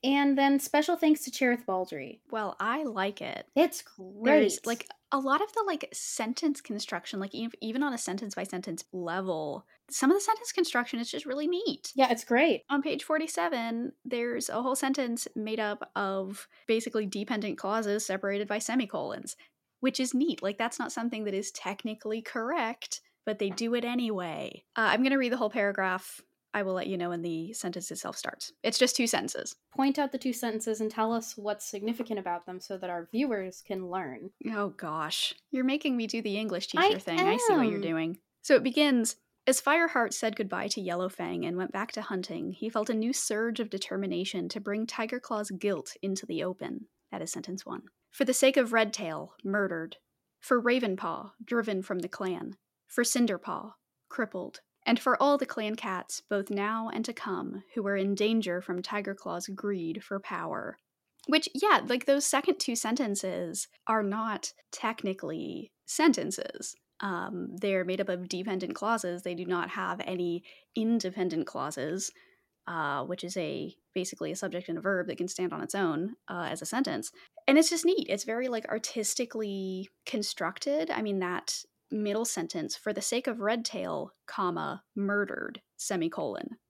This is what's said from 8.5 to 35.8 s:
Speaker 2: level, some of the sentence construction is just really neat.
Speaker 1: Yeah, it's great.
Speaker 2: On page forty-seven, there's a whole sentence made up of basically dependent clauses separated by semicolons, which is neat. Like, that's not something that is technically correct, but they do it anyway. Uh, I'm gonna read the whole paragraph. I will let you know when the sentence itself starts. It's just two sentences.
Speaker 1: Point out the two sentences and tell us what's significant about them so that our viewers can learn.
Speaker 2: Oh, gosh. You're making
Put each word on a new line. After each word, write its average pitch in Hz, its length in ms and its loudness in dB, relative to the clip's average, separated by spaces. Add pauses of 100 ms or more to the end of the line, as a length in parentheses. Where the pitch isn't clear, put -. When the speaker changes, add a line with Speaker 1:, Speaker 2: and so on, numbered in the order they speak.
Speaker 2:
level, 170 760 -2 (240)
some 269 220 4
of 392 60 8
the 403 40 2
sentence 440 300 0
construction 247 480 0
is 233 100 -6
just - 160 -6
really 294 220 -2
neat. 359 480 -2
Speaker 1:
Yeah, 254 160 8
it's 233 140 2
great. 247 440 6
Speaker 2:
On 285 120 4
page 294 240 0
forty-seven, 294 880 0 (100)
there's 240 460 -2
a 226 120 -2
whole 262 140 0
sentence 262 600 0
made 214 240 -2
up 208 360 -2
of 196 520 -2 (200)
basically 226 380 2
dependent 208 520 -2
clauses 208 480 0
separated 202 420 -2
by 208 120 -2
semicolons, - 760 -2 (420)
which 262 220 0
is 254 120 -2
neat. 269 300 2
Like, 202 140 -2
that's 233 220 -2
not 240 120 -2
something 233 340 -4
that 196 80 -2
is 202 180 -2
technically 214 680 -6
correct, 240 800 -4 (260)
but 214 140 -2
they 196 120 0
do 233 240 -2
it 240 100 0
anyway. 208 800 -4 (100)
Uh, 220 160 6
I'm 233 120 6
gonna 269 140 6
read 247 140 2
the 254 60 0
whole 226 120 2
paragraph. 196 680 0 (360)
I 208 60 2
will 190 140 0
let 185 100 -2
you 190 120 -2
know 175 120 0
when 170 140 -2
the 165 300 -4
sentence 175 360 -6
itself - 260 -6
starts. - 460 -10
It's 226 160 0
just 247 180 4
two 233 120 2
sentences. - 480 -2 (200)
Speaker 1:
Point 269 220 2
out 285 140 0
the 269 80 -4
two 254 140 -2
sentences 220 480 -2
and 214 100 0
tell 220 200 0
us 226 240 -4
what's 208 300 -4
significant 220 540 -4
about 175 260 -4
them 185 140 -10
so 190 180 -8
that 185 140 -6
our 170 200 -6
viewers 220 540 -2
can 185 240 -6
learn. 175 400 -6 (220)
Speaker 2:
Oh, 202 180 0
gosh. 156 640 -4 (160)
You're 262 140 0
making 269 340 2